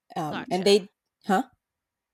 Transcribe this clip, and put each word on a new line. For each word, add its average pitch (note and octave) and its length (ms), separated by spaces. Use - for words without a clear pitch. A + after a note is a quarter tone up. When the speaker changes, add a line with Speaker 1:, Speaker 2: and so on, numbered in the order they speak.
Speaker 1:
Um, D#3 360
and F3+ 120
Speaker 2:
Gotcha. - 20
Speaker 1:
they, G3+ 240
huh? G#3 160